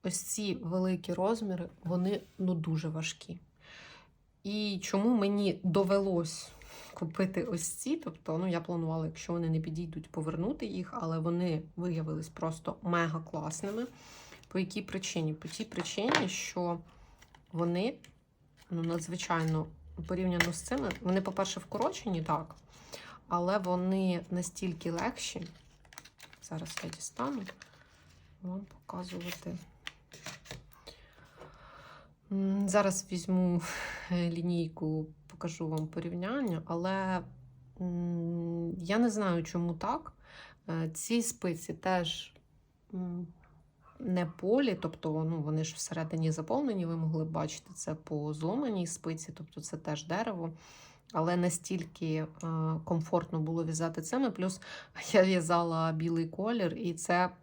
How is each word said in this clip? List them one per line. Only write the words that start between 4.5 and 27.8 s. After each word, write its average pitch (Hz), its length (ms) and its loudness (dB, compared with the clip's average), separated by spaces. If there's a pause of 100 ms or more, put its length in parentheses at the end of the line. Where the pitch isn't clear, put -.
чому 220 320 4
мені 202 480 4
довелось 185 880 4 (440)
купити 180 500 0
ось 175 240 -2
ці, - 280 -2
тобто, 165 420 -4
ну, 185 100 2
я 170 140 2
планувала, 165 440 0
якщо 160 280 -4
вони 170 160 2
не 160 100 4
підійдуть, 160 520 -6
повернути 165 540 -2
їх, 196 280 -4
але 160 260 0
вони 170 420 2 (140)
виявились 160 540 -2
просто - 520 -4
мега 170 380 2
класними. 165 680 -4 (600)
По 190 120 -2
якій 190 220 -2
причині? 180 520 -2
По 156 140 -8
тій 220 180 -6
причині, - 600 2
що 175 520 -2 (720)
вони, 175 420 2 (760)
ну, 165 140 0
надзвичайно, 165 840 0 (400)
порівняно 180 460 2
з - 80 -8
цими, - 280 0 (120)
вони, 185 200 4
по-перше, 190 380 0
вкорочені, 214 640 -2
так, 160 340 0 (720)
але 180 300 2
вони 180 720 2
настільки 175 600 -2
легші. 175 560 -4 (960)
Зараз 160 400 -8
я 170 60 -6
дістану, 247 520 -6 (1000)